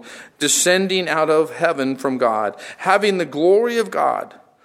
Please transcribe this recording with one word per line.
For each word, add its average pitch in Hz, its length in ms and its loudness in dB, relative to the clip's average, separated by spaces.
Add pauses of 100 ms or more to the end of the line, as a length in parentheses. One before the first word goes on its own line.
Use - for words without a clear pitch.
(380)
descending 180 680 0
out 156 200 0
of 156 280 2
heaven 139 400 -2
from 131 220 -4
God, 110 380 0 (220)
having 196 400 2
the 170 60 -2
glory 196 540 2
of 202 120 -2
God. 147 440 -2 (300)